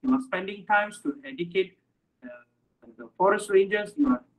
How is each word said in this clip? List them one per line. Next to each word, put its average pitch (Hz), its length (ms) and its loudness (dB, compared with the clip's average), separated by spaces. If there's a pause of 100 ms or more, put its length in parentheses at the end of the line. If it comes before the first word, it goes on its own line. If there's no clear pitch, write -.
you 262 120 0
are 262 80 2
spending 196 440 -8
times 208 380 0
to 143 220 -6
educate, 170 520 -4 (460)
uh, 127 40 -18 (720)
the 117 200 -18
forest 202 320 2
rangers, 202 480 2
you 285 100 4
are 254 160 2 (160)